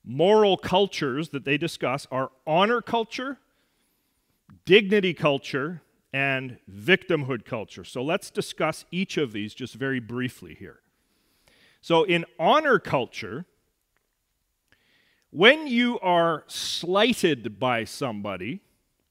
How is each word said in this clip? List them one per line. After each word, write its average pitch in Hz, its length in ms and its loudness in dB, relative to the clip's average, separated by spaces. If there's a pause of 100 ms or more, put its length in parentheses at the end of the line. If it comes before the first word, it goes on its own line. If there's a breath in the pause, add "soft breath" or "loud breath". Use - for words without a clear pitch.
moral 185 540 4
cultures 160 720 0
that 135 160 -8
they 143 120 0
discuss 147 520 -4
are 135 220 -4 (160)
honor 202 340 2
culture, 247 560 -6 (1300)
dignity 190 480 4
culture, 147 680 -2 (320)
and 131 440 -4 (140)
victimhood 131 760 0
culture. 104 380 -10
So - 180 -10
let's 160 300 -4
discuss - 600 -4
each 180 260 -4
of 135 160 -2
these 104 200 -6
just - 220 -12
very 131 240 -4
briefly 117 560 -10
here. - 240 -20 (1000 soft breath)
So 165 220 4
in 170 220 0 (140)
honor 254 400 4
culture, 120 640 -6 (1800)
when 277 380 4
you 240 320 0
are 170 480 2
slighted 170 1120 0
by 120 240 0
somebody, 104 800 -8 (480)